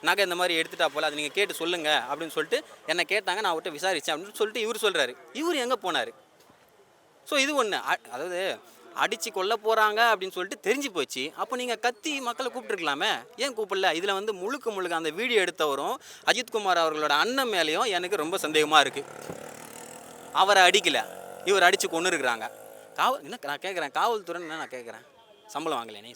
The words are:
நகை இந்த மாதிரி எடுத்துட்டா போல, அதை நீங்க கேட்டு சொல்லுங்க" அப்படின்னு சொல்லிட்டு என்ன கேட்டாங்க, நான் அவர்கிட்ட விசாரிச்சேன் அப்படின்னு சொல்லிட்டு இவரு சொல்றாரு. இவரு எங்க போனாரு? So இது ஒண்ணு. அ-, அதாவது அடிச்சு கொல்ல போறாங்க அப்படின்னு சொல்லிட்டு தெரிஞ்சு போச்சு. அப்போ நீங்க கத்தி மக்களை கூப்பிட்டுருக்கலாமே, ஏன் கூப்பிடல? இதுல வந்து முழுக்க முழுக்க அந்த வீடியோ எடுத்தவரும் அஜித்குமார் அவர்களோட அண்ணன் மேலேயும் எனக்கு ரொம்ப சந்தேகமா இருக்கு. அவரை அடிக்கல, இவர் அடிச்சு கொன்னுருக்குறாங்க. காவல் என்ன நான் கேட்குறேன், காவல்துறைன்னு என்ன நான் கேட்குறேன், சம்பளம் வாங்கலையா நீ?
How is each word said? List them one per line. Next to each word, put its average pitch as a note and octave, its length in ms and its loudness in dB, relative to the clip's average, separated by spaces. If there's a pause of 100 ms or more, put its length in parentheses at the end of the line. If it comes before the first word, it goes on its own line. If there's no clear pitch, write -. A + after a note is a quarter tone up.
நகை G3 180 4
இந்த F3 140 -2
மாதிரி F3 200 2
எடுத்துட்டா E3 360 0
போல, D3+ 120 0
அதை D3 120 -4
நீங்க D3 180 -4
கேட்டு G3+ 240 0
சொல்லுங்க" E3 280 -2 (200)
அப்படின்னு D3+ 260 -6
சொல்லிட்டு D#3+ 220 0 (340)
என்ன F3 100 0 (120)
கேட்டாங்க, G3 300 0
நான் F#3 80 2
அவர்கிட்ட D#3+ 260 -4
விசாரிச்சேன் E3+ 360 -2
அப்படின்னு G3 280 -8
சொல்லிட்டு A3 240 -2
இவரு A3+ 180 -4
சொல்றாரு. D3+ 300 2 (260)
இவரு D#4 240 0
எங்க B3 220 0
போனாரு? B2+ 260 0 (1160)
So D4+ 40 -2 (100)
இது D4 80 0 (100)
ஒண்ணு. F#3 180 0 (120)
அ-, F#3 80 0 (140)
அதாவது F3 260 -6 (640)
அடிச்சு A3 320 -4
கொல்ல G3 180 0 (120)
போறாங்க A3 340 4 (100)
அப்படின்னு F#3+ 240 0
சொல்லிட்டு F#3+ 320 -6
தெரிஞ்சு C4+ 300 0
போச்சு. C3 260 -4 (200)
அப்போ A3+ 180 -4
நீங்க B3 140 -2 (100)
கத்தி B3 280 -2 (140)
மக்களை A#3+ 240 -4
கூப்பிட்டுருக்கலாமே, G3 640 -2 (320)
ஏன் C4+ 120 -4
கூப்பிடல? F#3+ 320 0 (100)
இதுல G3 200 0
வந்து G#3+ 140 -4 (100)
முழுக்க B3 320 -6
முழுக்க E3+ 280 -2
அந்த D#3 80 -2 (100)
வீடியோ A#3+ 240 2
எடுத்தவரும் D#3 520 0 (340)
அஜித்குமார் G3+ 520 2
அவர்களோட D3+ 400 2
அண்ணன் B3 320 0
மேலேயும் E3+ 420 2
எனக்கு F3+ 280 -2
ரொம்ப F3 200 -2
சந்தேகமா D#3 400 6
இருக்கு. C3+ 180 -4 (1400)
அவரை G3 260 8
அடிக்கல, E3 320 4 (500)
இவர் F#3 180 8
அடிச்சு F#3+ 260 2
கொன்னுருக்குறாங்க. C#3 520 0 (520)
காவல் A#3+ 280 2
என்ன A3 120 -10 (120)
நான் C#3+ 140 -6
கேட்குறேன், F3 340 -4
காவல்துறைன்னு F3+ 480 -2
என்ன D#3+ 160 -10
நான் B2+ 120 -10
கேட்குறேன், A#2 300 -12 (480)
சம்பளம் D3+ 260 -2
வாங்கலையா A2 280 -10
நீ? A#2+ 100 -16